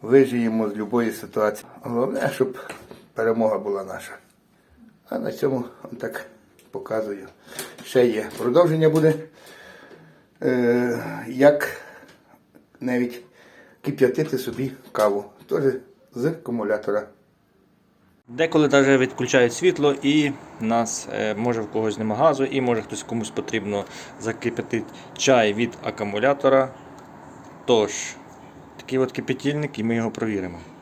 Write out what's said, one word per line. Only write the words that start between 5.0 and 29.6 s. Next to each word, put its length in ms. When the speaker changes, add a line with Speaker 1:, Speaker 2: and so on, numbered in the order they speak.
Speaker 1:
А 100
на 120
цьому 340
так 260
показую. 560
Ще 220
є. 320
Продовження 520
буде, 240
е, 840
як 540
навіть 420
кип'ятити 560
собі 340
каву. 340
Теж 240
з 100
акумулятора. 840
Speaker 2:
Деколи 400
даже 300
відключають 560
світло 480
і 300
нас, 540
е, 220
може, 260
в 100
когось 260
нема 180
газу, 280
і, 180
може, 200
хтось, 220
комусь 260
потрібно 560
закип'ятити 720
чай 360
від 300
акумулятора. 880
Тож, 260
такий 220
от 120
кип'ятильник, 680